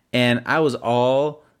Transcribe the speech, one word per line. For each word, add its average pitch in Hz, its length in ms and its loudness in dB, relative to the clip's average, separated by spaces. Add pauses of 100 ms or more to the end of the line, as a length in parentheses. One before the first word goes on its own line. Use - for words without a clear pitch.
(120)
And 120 320 0
I 151 160 0
was 147 140 0
all, 131 680 0 (180)